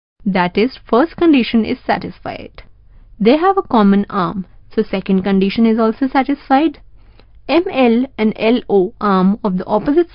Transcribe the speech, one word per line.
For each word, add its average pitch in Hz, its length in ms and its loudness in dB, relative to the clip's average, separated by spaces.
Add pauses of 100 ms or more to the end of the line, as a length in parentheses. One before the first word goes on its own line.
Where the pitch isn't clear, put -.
(240)
That 180 340 -2
is, 233 200 0 (100)
first 262 280 0
condition 254 480 2
is - 200 -6
satisfied. - 760 -8 (560)
They 226 180 4
have 381 220 0
a 381 40 0
common 202 460 2
arm, 185 380 -6 (280)
so 220 80 0
second 190 400 -2
condition 196 440 0
is 220 120 2
also 226 300 0
satisfied. 277 720 0 (680)
M 330 220 2
L 247 360 2 (100)
and 220 200 0
L 226 320 0
O 190 320 0
arm 196 420 0
of 185 160 -2
the - 80 -8
opposite 294 480 -2